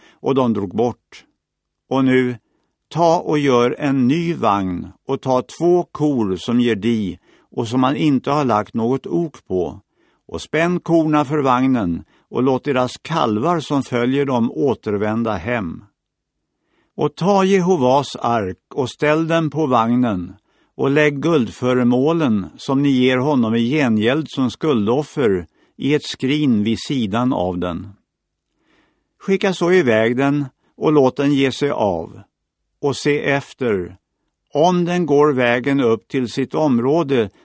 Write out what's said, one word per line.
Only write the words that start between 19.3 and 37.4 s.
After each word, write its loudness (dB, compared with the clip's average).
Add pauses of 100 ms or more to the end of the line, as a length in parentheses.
på -2
vagnen 0 (400)
och -2
lägg 2
guldföremålen 0 (100)
som -2
ni 2
ger 2
honom 0
i 0
gengäld 0
som -2
skuldoffer -2 (300)
i -2
ett -2
skrin 0
vid 0 (100)
sidan -2
av -4
den. -6 (1300)
Skicka 0
så 0
iväg 4
den 0 (320)
och 0
låt 4
den 0
ge 2
sig -4
av. -4 (600)
Och -2
se -2
efter, -4 (560)
om 2
den -2
går 4
vägen 0
upp 0
till -4
sitt -6
område, 0 (140)